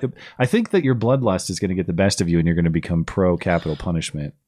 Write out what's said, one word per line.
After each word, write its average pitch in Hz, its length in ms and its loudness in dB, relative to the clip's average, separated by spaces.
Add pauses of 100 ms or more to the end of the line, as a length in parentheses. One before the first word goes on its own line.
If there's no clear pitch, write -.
(400)
I 127 60 2
think 220 240 0
that 180 160 2
your 131 100 2
bloodlust 113 540 0
is 90 100 -4
gonna 92 160 -2
get 92 120 -2
the - 60 -2
best 98 280 2
of 87 80 0
you, 85 100 4
and 80 80 2
you're 85 80 2
gonna 85 140 2
become 82 340 0
pro 90 320 0
capital 85 400 -2
punishment, 78 580 -6 (140)